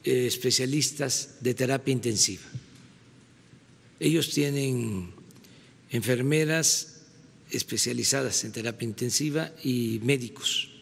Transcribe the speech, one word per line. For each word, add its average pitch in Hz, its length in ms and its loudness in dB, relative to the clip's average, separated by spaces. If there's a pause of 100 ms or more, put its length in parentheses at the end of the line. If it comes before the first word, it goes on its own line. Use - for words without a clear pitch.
eh, 123 240 2
especialistas 131 1120 0
de 120 140 2
terapia 131 360 0
intensiva. 110 520 0 (1600)
Ellos 151 300 4
tienen 127 840 0 (760)
enfermeras 139 1120 0 (480)
especializadas 120 920 0
en 113 80 -8
terapia 113 340 -4
intensiva 143 680 -2 (120)
y 120 400 0
médicos 123 680 0 (120)